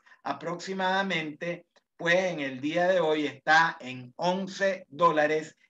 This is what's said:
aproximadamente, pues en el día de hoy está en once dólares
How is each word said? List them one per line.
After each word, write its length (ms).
aproximadamente, 1400
pues 180
en 240
el 200
día 280
de 120
hoy 280
está 520
en 360
once 760
dólares 680